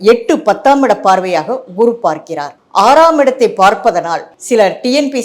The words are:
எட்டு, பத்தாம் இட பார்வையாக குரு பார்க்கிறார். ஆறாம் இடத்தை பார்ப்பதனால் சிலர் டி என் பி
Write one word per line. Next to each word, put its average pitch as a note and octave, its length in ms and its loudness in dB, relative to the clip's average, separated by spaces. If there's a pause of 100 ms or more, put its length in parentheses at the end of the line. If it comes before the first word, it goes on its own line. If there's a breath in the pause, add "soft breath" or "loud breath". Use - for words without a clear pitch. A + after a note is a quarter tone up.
(140)
எட்டு, B3 220 -2 (140)
பத்தாம் C4+ 380 0
இட G#3 80 2 (100)
பார்வையாக F3+ 540 -2 (180)
குரு A#3 160 2 (120)
பார்க்கிறார். D#3 480 -6 (340)
ஆறாம் D#4+ 360 4
இடத்தை A#3+ 260 0 (120)
பார்ப்பதனால் F3 640 0 (240)
சிலர் G3+ 340 2
டி B3 160 -2
என் C#4 160 -2
பி A#3+ 100 -6